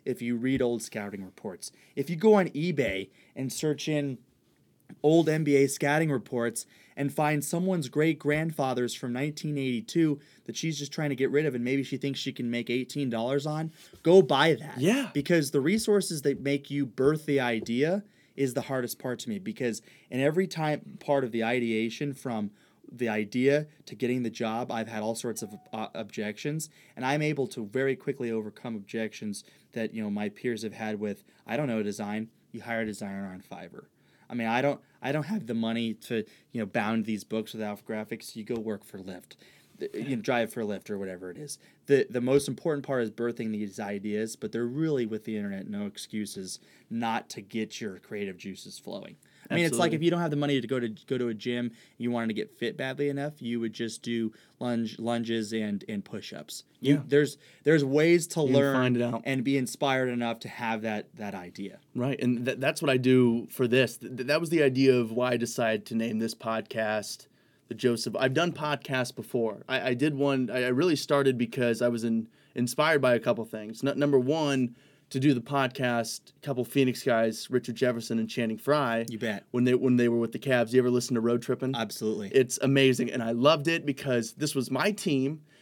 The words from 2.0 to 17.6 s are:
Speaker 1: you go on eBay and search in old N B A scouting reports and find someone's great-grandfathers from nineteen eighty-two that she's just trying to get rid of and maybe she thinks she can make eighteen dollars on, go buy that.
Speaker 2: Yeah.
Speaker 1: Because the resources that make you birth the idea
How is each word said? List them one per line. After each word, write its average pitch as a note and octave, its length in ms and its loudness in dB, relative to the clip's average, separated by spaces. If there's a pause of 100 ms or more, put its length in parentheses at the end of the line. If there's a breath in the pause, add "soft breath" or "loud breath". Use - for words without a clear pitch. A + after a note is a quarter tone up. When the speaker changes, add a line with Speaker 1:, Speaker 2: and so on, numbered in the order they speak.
Speaker 1:
you E3+ 60 -4
go G#3+ 180 8
on F#3 160 4
eBay C3+ 580 -2 (260 soft breath)
and C3 160 -4
search D3+ 380 -2
in C#3+ 300 -2 (840)
old D#3+ 280 6
N D#3 120 2
B C#3+ 140 4
A C#3 100 6
scouting D3+ 440 2
reports A#2 560 -2 (280 soft breath)
and C#3+ 160 -2
find D3 320 0
someone's F3 460 -2
great-grandfathers D3 1040 0
from A#2+ 220 -6
nineteen D3+ 420 -4
eighty-two C3+ 640 0 (240 soft breath)
that A#2+ 100 -10
she's D#3+ 240 -4
just C#3+ 140 -10
trying D#3 160 -4
to C#3 80 -2
get B2+ 140 2
rid D3+ 160 2
of C3 80 -2
and A#2+ 100 -2
maybe C3+ 180 0
she C3+ 140 -6
thinks C3+ 240 -4
she C3 120 -6
can A#2+ 180 -4
make A#2+ 180 -4
eighteen C3 400 -2
dollars B2+ 380 -2
on, D#3 260 -4 (300 loud breath)
go F#3 180 10
buy D3+ 320 6
that. C#3 260 -4
Speaker 2:
Yeah. G#3+ 360 2
Speaker 1:
Because D3 360 2
the C#3+ 120 2
resources F#3+ 600 2
that C#3 200 0
make C#3 280 -2
you C#3+ 140 0
birth C#3+ 400 2
the C#3 160 2
idea B2 640 0 (320 soft breath)